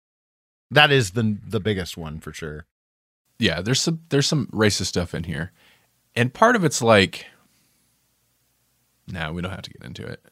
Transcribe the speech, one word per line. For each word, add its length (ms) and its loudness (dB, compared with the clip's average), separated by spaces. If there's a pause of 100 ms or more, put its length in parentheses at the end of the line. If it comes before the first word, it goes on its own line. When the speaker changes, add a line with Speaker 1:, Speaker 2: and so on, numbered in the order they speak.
(720)
Speaker 1:
that 220 6
is 200 4
the, 340 0
the 120 -4
biggest 380 -4
one 240 -10
for 140 -12
sure. 320 -10 (720)
Speaker 2:
Yeah, 240 2
there's 180 0
some, 300 -2
there's 160 4
some 220 0
racist 400 2
stuff 260 -4
in 100 -6
here. 280 -6 (600)
And 200 0
part 200 4
of 120 0
it's 160 -4
like, 420 4 (1900)
no, 220 -6
we 80 -6
don't 120 -6
have 100 -12
to 80 -16
get 140 -20
into 200 -14
it. 280 -14